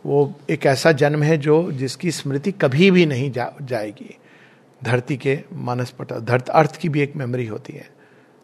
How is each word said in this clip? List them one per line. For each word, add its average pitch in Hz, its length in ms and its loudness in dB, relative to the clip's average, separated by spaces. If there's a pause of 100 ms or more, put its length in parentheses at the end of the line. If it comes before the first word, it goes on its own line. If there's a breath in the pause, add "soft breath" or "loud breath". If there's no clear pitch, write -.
वो 143 280 0 (160)
एक 156 160 0
ऐसा 143 260 4
जन्म 147 300 2
है 156 160 4
जो, 156 340 2
जिसकी 139 380 -6
स्मृति 143 420 -4
कभी 156 380 4
भी 180 160 6
नहीं 135 260 -2
जा-, 120 300 -8
जाएगी। 110 560 -8 (640 soft breath)
धरती 123 320 -2
के 139 240 -2 (120)
मानस 123 380 -6
पटल, 123 300 -10
धरत-, 120 280 -2
अर्थ 156 280 2
की 180 120 -6
भी 147 120 0
एक 143 160 -4
मेमोरी 123 300 -6
होती - 260 -12
है, - 180 -18 (540 soft breath)